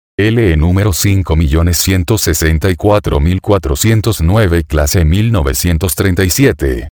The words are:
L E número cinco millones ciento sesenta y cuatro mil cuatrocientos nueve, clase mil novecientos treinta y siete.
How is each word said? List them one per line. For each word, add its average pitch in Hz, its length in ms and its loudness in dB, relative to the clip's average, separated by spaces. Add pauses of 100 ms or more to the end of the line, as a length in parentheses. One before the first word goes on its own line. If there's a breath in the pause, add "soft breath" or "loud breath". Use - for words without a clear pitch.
(180)
L 110 340 0
E 80 40 0
número 90 380 2
cinco 98 420 0
millones 82 420 2
ciento 95 400 0
sesenta 80 540 0
y 90 40 -4
cuatro 101 440 0
mil 87 220 0
cuatrocientos 104 800 0
nueve, 85 420 2
clase 76 400 0
mil 101 300 2
novecientos 85 600 -2
treinta 95 280 0
y 95 60 0
siete. 73 580 -2 (120)